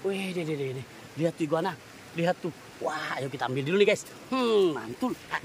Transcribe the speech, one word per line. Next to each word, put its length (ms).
Weh, 300
di, 100
di, 140
di, 100
di. 20
Lihat 180
tuh 80
iguana. 240
Lihat 240
tuh. 80
Wah, 380
ayo 100
kita 160
ambil 160
dulu 160
nih, 160
guys. 80
Hmm, 420
mantul. 400